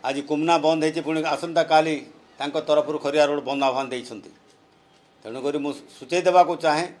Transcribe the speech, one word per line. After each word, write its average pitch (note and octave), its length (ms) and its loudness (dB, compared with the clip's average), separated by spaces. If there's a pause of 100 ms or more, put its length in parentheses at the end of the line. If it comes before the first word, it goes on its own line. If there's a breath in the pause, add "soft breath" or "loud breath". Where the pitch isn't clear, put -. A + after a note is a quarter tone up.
ଆଜି C#3 200 -4
କୁମନା D#3 260 0 (100)
ବନ୍ଦ D#3+ 220 2
ହେଇଛି। D#3+ 180 -2
ପୁଣି D#3+ 160 -2 (140)
ଆସନ୍ତାକାଲି D#3+ 600 2 (440)
ତାଙ୍କ D3 160 -6 (120)
ତରଫରୁ D3+ 360 2
ଖରିଆ D3 240 4
ରୋଡ D3 200 -2
ବନ୍ଦ C#3 200 -2
ଆହ୍ୱାନ C3 240 -2
ଦେଇଛନ୍ତି। A#2 380 -12 (960)
ତେଣୁକରି C3 360 -6
ମୁଁ C#3+ 120 -4 (260)
ସୂଚେଇ F3 260 -2
ଦେବାକୁ F3+ 280 6 (120)
ଚାହେଁ D#3+ 220 2 (140)